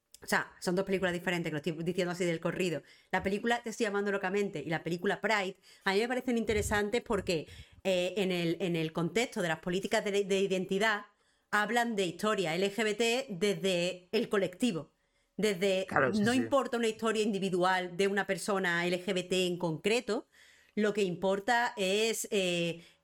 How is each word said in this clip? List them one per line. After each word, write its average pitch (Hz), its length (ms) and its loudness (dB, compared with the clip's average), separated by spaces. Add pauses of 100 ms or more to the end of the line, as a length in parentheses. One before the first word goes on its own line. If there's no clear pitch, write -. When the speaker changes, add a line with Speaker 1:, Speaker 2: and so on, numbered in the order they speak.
(220)
Speaker 1:
o - 60 -18
sea, - 320 -2
son 180 160 0
dos 190 100 0
películas 185 280 0
diferentes, 175 360 -2
que 156 40 -4
lo 151 40 -2
estoy 160 260 -4
diciendo 180 280 0
así 175 140 -2
del 170 140 0
corrido. 165 440 -2 (280)
La 185 120 0
película 208 400 0
Te 220 80 -6
estoy 220 160 0
amando 202 240 0
locamente 196 480 -2
y 147 100 -8
la 160 140 -2
película 175 380 -2
Pride, 202 360 0 (280)
a 190 80 2
mí 196 60 4
me 233 80 0
parecen 254 300 0
interesantes 208 640 0
porque, 185 460 -2 (360)
eh, 180 320 0
en 185 160 0
el, 170 280 0
en 170 160 0
el 160 180 -2
contexto 190 480 -2
de 175 60 0
las 160 120 -2
políticas 196 460 -2
de, 208 60 -2
de 196 280 2
identidad, 190 680 0 (460)
hablan 226 440 0
de 196 80 0
historia 185 500 0
L 196 180 0
G 226 120 -2
B 214 100 2
T 233 360 0
desde 180 840 0
el 226 180 0
colectivo. 190 640 0 (420)
Desde, 190 520 0
Speaker 2:
Claro, - 260 4
sí, 208 80 2
Speaker 1:
no 226 120 4
Speaker 2:
sí. 262 40 4
Speaker 1:
importa 240 400 2
una 233 80 0
historia 220 380 0
individual 185 720 2
de 196 100 4
una 196 200 0
persona 185 580 0
L 180 180 0
G 202 100 -2
B 180 100 0
T 185 240 2
en 180 100 -2
concreto, 208 720 -2 (480)
lo 208 180 2
que 214 80 0
importa 202 720 0
es, 208 540 0
eh, 175 560 -2 (180)